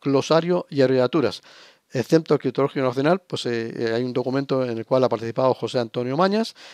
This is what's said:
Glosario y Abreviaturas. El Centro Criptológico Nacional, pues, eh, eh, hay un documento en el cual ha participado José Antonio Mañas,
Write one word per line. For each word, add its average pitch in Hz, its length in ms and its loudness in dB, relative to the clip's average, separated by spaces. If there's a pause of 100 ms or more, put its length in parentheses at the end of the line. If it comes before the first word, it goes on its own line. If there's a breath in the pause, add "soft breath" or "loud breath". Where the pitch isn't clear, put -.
Glosario 165 680 0
y 139 100 0
Abreviaturas. 127 600 2 (500 loud breath)
El 127 120 -4
Centro 160 340 2
Criptológico 135 480 -2
Nacional, 135 340 2
pues, - 280 -8
eh, 117 280 -4
eh, 113 200 -2
hay 123 80 0
un 123 100 -6
documento 131 500 -2
en 117 140 -4
el 113 80 -8
cual 131 180 2
ha 120 60 2
participado 117 460 0
José 120 240 -4
Antonio 123 360 -4
Mañas, 196 380 0 (200 loud breath)